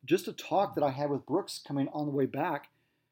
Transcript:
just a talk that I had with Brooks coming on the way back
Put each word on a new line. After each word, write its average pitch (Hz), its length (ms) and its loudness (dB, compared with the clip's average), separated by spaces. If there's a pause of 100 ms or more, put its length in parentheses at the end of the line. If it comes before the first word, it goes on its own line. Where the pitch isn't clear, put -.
just 170 240 2
a 170 40 -8
talk 190 440 0
that 147 80 4
I 147 60 4
had 143 200 -2
with 139 160 -2
Brooks 175 400 -2
coming 139 260 0
on 151 140 -2
the 147 60 -2
way 135 140 2
back 143 420 -2 (440)